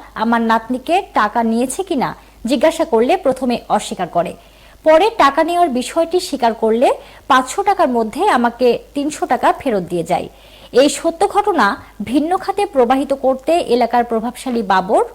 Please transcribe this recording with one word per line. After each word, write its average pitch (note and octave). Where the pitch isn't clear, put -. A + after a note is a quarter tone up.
আমার A#3
নাতনিকে B3
টাকা A#3
নিয়েছে A#3+
কিনা B3
জিজ্ঞাসা D4
করলে B3
প্রথমে B3+
অস্বীকার G3+
করে, E3
পরে D#4+
টাকা D#4+
নেওয়ার F4
বিষয়টি E4
স্বীকার A#3
করলে A3+
পাঁচশো C4
টাকার F#4+
মধ্যে A#3+
আমাকে A#3+
তিনশো C#4+
টাকা C4
ফেরত G#3+
দিয়ে E3+
যায়। E3+
এই C#4
সত্য E4
ঘটনা F4
ভিন্ন D4
খাতে G4
প্রবাহিত C4+
করতে C4
এলাকার A#3+
প্রভাবশালী A#3
বাবর G3